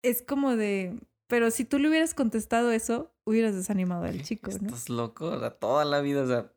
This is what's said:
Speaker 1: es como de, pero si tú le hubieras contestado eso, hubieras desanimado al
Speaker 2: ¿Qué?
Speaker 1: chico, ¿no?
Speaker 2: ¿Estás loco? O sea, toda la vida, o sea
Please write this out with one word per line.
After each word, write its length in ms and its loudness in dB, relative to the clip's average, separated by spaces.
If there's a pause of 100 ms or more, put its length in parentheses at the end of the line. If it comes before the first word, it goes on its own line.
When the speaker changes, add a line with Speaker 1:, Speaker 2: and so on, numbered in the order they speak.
Speaker 1:
es 180 2
como 340 0
de, 440 -2 (280)
pero 240 2
si 140 -2
tú 140 0
le 100 4
hubieras 240 2
contestado 580 0
eso, 420 -2 (120)
hubieras 300 2
desanimado 500 -2
al 120 -4
Speaker 2:
¿Qué? 60 -8
Speaker 1:
chico, 280 -8
¿no? 160 -6
Speaker 2:
¿Estás 220 -8
loco? 380 -4
O 120 -4
sea, 120 -4
toda 340 2
la 160 2
vida, 220 2
o 40 0
sea 300 0